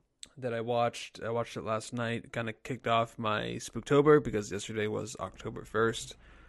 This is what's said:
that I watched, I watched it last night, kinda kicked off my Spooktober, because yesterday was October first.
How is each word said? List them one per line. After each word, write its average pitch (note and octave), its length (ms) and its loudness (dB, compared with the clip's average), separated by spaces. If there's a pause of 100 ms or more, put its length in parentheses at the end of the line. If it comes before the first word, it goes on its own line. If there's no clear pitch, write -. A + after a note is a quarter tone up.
(360)
that B2 160 -4
I A#2 80 -2
watched, A#2 600 0
I A2 80 -4
watched A#2 280 -4
it E2 80 -6
last A2 280 -4
night, A#2 380 -4
kinda A2+ 220 -4
kicked - 340 -8
off A#2 320 2
my A#2 400 -2
Spooktober, C#3+ 640 6
because G#2 280 -2
yesterday G#2 360 -4
was G#2 320 -4
October - 460 -10
first. A2+ 500 0 (340)